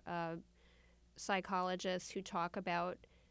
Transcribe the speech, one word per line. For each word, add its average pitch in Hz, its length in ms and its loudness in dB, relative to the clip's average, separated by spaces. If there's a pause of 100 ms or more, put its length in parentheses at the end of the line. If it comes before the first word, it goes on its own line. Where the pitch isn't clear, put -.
uh, 170 280 0 (840)
psychologists 185 920 2
who 196 100 -4
talk 175 360 -2
about, 180 420 0 (320)